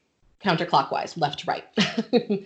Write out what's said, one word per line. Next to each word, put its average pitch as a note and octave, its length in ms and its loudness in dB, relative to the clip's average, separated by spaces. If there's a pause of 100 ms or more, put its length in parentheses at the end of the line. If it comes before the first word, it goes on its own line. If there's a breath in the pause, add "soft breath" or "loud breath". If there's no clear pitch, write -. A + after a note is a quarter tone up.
(420)
counterclockwise, - 760 0
left - 240 -2
to F3+ 60 -10
right, - 1000 0